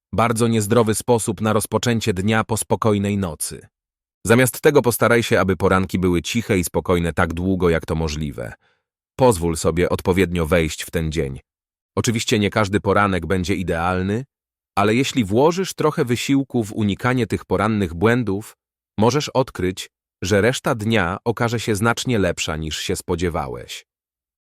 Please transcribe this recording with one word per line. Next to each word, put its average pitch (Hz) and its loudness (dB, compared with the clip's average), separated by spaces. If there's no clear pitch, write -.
Bardzo 117 2
niezdrowy 110 2
sposób 113 -2
na 107 2
rozpoczęcie 110 0
dnia 107 0
po 110 -4
spokojnej 101 0
nocy. 82 -6
Zamiast 120 4
tego 143 4
postaraj 117 2
się, 107 2
aby 95 2
poranki 92 2
były 87 2
ciche 110 -2
i 87 2
spokojne 85 0
tak 82 0
długo, 90 0
jak 82 0
to 82 -4
możliwe. 73 -6
Pozwól 85 2
sobie 85 0
odpowiednio 87 0
wejść 80 0
w - -16
ten 80 -4
dzień. 69 -4
Oczywiście 110 0
nie 101 2
każdy 101 0
poranek 95 0
będzie 92 -2
idealny, 92 -2
ale 104 2
jeśli 131 0
włożysz 151 0
trochę 151 -2
wysiłku 123 0
w 104 -10
unikanie 110 0
tych - -4
porannych 98 0
błędów, 104 0
możesz 127 2
odkryć, - -4
że 98 4
reszta 131 0
dnia 104 0
okaże 117 -2
się 107 -2
znacznie 117 0
lepsza, 85 -2
niż 78 -6
się - -4
spodziewałeś. 80 -6